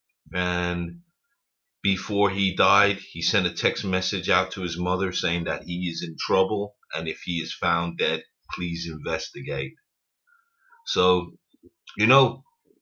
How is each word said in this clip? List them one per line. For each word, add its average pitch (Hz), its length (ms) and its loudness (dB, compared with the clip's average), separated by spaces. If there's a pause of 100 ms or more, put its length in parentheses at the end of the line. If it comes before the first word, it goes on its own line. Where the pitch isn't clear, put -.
(320)
and 87 680 -2 (840)
before 101 480 2
he 95 240 0
died, 98 440 4
he - 240 -10
sent 92 240 2
a 85 80 -2
text - 300 -2
message 92 440 -2
out 92 240 4
to 101 100 -8
his 85 160 -4
mother 90 340 0
saying 85 320 -2
that 78 200 -4
he 90 240 -4
is 82 180 -6
in 80 120 -10
trouble, 101 580 2 (180)
and 80 140 -4
if 80 160 -8
he 87 140 -2
is 80 160 -6
found 85 440 0
dead, 80 240 0 (320)
please 85 360 -4
investigate. 71 840 -6 (1120)
So, 90 440 2 (680)
you 107 100 2
know, 135 360 6 (400)